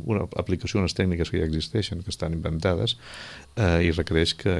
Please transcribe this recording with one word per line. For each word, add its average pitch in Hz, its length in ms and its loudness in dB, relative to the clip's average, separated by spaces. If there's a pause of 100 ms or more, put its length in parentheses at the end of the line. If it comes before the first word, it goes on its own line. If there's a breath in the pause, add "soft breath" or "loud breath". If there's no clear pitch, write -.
una 104 220 0 (100)
aplicació, 90 460 -2
unes 87 160 2
tècniques 87 340 0
que 87 80 0
ja 82 80 2
existeixen, 87 560 -2
que 92 80 -8
estan 82 240 -4
inventades, 85 640 0 (580 loud breath)
eh, 87 320 4
i 82 80 4
requereix 82 400 2
que 90 240 0